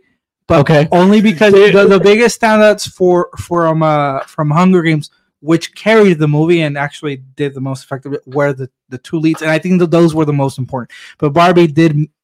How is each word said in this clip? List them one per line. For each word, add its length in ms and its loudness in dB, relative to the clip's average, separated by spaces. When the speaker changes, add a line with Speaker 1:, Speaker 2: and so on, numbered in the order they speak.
Speaker 1:
but 140 2
Speaker 2:
Okay. 320 2
Speaker 1:
only 280 4
because 340 2
Speaker 2:
Dude. 200 4
Speaker 1:
the, 140 4
the 100 4
biggest 420 0
standouts 480 2
for, 480 -2
from, 460 -4
uh, 380 -2
from 280 -6
Hunger 340 2
Games, 280 -4
which 340 -4
carried 460 2
the 80 0
movie 340 0
and 160 -6
actually 380 -8
did 200 -6
the 60 -14
most 220 -10
effective, 320 -12
were 260 -2
the, 180 -12
the 80 -14
two 200 -10
leads, 240 -4
and 80 -2
I 80 0
think 220 0
that 100 0
those 240 2
were 100 -2
the 80 -2
most 240 -4
important. 360 -10
But 120 -2
Barbie 360 2
did, 300 0